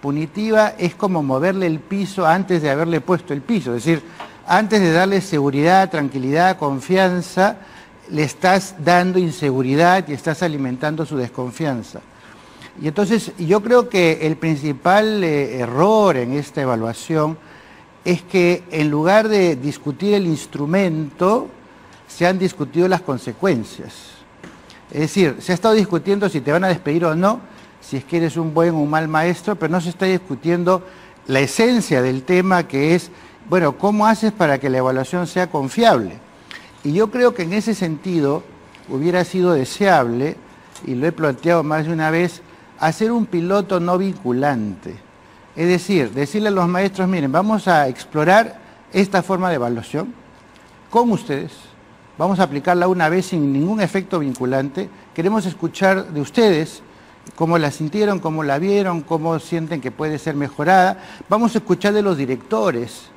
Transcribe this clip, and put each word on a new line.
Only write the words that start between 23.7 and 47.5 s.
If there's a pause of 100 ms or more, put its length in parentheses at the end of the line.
Es
decir,
se
ha
estado
discutiendo
si
te
van
a
despedir
o
no, (400)
si
es
que
eres
un
buen
o
un
mal
maestro,
pero
no
se
está
discutiendo (440)
la
esencia
del
tema,
que
es, (360)
bueno,
¿cómo
haces
para
que
la
evaluación
sea
confiable? (640)
Y
yo
creo
que
en
ese
sentido (480)
hubiera
sido
deseable, (480)
y
lo
he
planteado
más
de
una
vez, (380)
hacer
un
piloto
no
vinculante. (600)
Es
decir,
decirle
a
los
maestros,
"Miren,
vamos